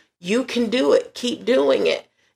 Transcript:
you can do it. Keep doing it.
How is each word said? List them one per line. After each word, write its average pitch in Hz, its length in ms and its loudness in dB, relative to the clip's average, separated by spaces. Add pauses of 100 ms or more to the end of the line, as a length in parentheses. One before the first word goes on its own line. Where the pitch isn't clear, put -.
(200)
you 208 240 -2
can 240 260 -2
do 262 220 2
it. - 220 2
Keep - 320 -6
doing 139 420 2
it. - 220 -4 (260)